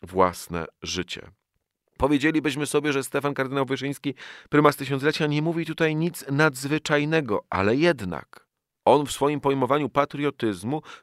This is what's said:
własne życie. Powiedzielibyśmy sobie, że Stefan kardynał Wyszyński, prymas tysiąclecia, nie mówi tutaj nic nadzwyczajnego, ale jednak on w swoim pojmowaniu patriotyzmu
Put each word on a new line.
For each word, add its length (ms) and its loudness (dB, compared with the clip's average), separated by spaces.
własne 640 0
życie. 500 -8
Powiedzielibyśmy 680 0
sobie, 280 0
że 100 -2
Stefan 300 -4
kardynał 320 -2
Wyszyński, 480 -6
prymas 260 6
tysiąclecia, 520 -2
nie 140 0
mówi 240 -2
tutaj 300 -2
nic 360 -2
nadzwyczajnego, 1160 0
ale 260 2
jednak 720 0
on 200 6
w 60 -8
swoim 280 0
pojmowaniu 500 2
patriotyzmu 920 -2